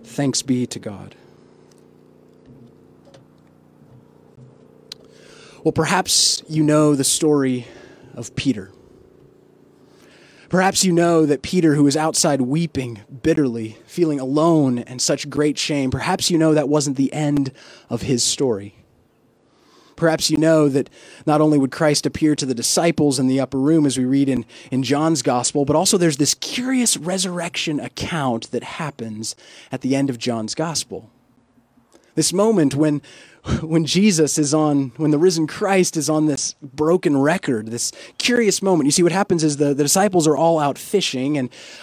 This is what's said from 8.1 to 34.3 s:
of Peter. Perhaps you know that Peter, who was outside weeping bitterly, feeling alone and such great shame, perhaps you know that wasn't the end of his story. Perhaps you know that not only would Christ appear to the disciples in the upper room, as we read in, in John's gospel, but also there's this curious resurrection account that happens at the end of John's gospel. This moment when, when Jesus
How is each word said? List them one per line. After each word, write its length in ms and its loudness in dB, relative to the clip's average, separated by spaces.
of 220 -14
Peter. 360 -4
Perhaps 340 2
you 80 4
know 340 4
that 160 0
Peter, 340 2
who 80 4
was 140 4
outside 440 0
weeping 600 -4
bitterly, 600 0
feeling 340 -2
alone 600 2
and 220 -10
such 280 -4
great 280 -2
shame, 340 -2
perhaps 380 -2
you 80 2
know 160 4
that 160 2
wasn't 280 0
the 160 0
end 380 -2
of 140 -6
his 200 0
story. 520 -4
Perhaps 340 0
you 80 0
know 300 4
that 220 0
not 140 2
only 180 4
would 140 0
Christ 340 0
appear 300 0
to 100 -6
the 80 -4
disciples 640 0
in 100 0
the 120 0
upper 180 -4
room, 280 2
as 120 0
we 60 0
read 240 2
in, 180 -2
in 140 -2
John's 380 0
gospel, 420 0
but 120 0
also 220 2
there's 200 2
this 160 0
curious 640 -2
resurrection 840 -6
account 720 -6
that 120 -4
happens 720 -10
at 80 -8
the 160 -2
end 140 0
of 100 -6
John's 340 -6
gospel. 560 -8
This 160 0
moment 440 2
when, 260 0
when 220 0
Jesus 540 2